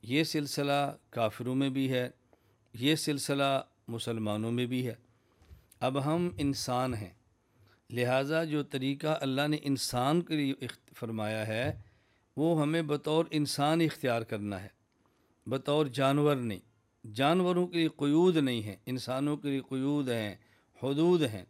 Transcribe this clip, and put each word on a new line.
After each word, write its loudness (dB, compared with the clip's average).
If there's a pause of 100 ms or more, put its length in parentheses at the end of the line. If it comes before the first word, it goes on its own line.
یہ 0
سلسلہ -2 (140)
کافروں -2
میں 2
بھی -2
ہے، -2 (640)
یہ 2
سلسلہ 0 (260)
مسلمانوں -2
میں 0
بھی -4
ہے۔ -8 (840)
اب -2
ہم 0
انسان -2
ہیں، -8 (800)
لہٰذا 0
جو -2
طریقہ -2
اللہ 0
نے 0
انسان 0
کے -4
لیے 0
اخت-، -12
فرمایا -4
ہے -2 (560)
وہ 2
ہمیں 2
بطور 0
انسان 2
اختیار 0
کرنا -6
ہے، -14 (800)
بطور 0
جانور 4
نہیں۔ -4 (540)
جانوروں 2
کے -4
لیے 4
قیود 4
نہیں 2
ہیں، -8 (100)
انسانوں -4
کے -6
لیے -2
قیود 0
ہیں، -2 (480)
حدود 4
ہیں۔ -2